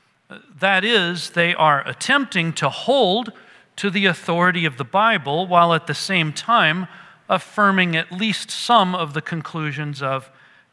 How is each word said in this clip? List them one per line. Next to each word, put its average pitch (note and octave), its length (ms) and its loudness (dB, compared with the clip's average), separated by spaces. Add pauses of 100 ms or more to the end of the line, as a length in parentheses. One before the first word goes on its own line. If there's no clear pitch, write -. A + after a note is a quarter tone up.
(300)
That F#3+ 560 -2
is, F3+ 460 0
they E3+ 220 2
are D3+ 320 2
attempting G3 680 -2
to C#3+ 160 -2
hold A3+ 640 0 (420)
to G3+ 140 -4
the G3 160 0
authority F3 580 0
of C#3+ 140 -2
the C#3 80 -6
Bible F3+ 600 0
while E3+ 280 4
at D#3+ 140 -2
the D3 60 -4
same E3 380 -2
time F3+ 560 0 (400)
affirming F#3+ 720 0
at E3 160 -6
least G3+ 360 -4
some F#3+ 460 2
of D#3+ 180 -4
the D#3 80 -4
conclusions D3 800 -8
of C3+ 280 -4 (440)